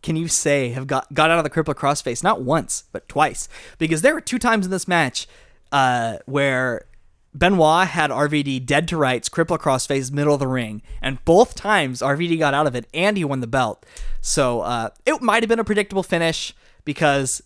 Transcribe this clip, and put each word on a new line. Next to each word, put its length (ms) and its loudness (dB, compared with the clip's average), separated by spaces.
can 140 -4
you 120 -4
say 420 0
have 160 -8
got, 260 -4
got 180 2
out 80 4
of 60 0
the 60 -2
crippler 240 -2
crossface? 500 -2
Not 180 2
once, 480 -2
but 180 -12
twice. 400 -2
Because 240 0
there 120 4
were 80 -4
two 160 -4
times 260 2
in 80 -4
this 160 -4
match, 400 0
uh, 520 0
where 640 -2
Benoit 540 4
had 220 0
R 180 0
V 140 0
D 160 -2
dead 300 0
to 80 -4
rights, 320 0
crippler 300 -2
crossface, 520 -2
middle 220 2
of 80 2
the 80 -2
ring. 320 -4
And 240 -6
both 280 6
times 460 -2
R 160 0
V 120 -2
D 100 0
got 160 2
out 120 2
of 80 -2
it 200 -6
and 240 0
he 60 -2
won 160 -4
the 60 -6
belt. 380 -2
So, 400 0
uh, 260 -4
it 160 2
might 220 4
have 80 -2
been 100 2
a 40 0
predictable 380 0
finish 520 0
because 600 0